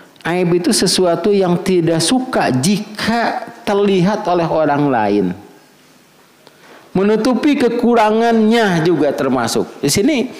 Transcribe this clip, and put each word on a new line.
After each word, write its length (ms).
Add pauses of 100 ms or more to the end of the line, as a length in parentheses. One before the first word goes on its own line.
(220)
aib 320
itu 160
sesuatu 640
yang 320
tidak 320
suka 560
jika 880 (240)
terlihat 640
oleh 160
orang 400
lain. 400 (1700)
Menutupi 640
kekurangannya 1300
juga 240
termasuk. 720
Di 80
sini 500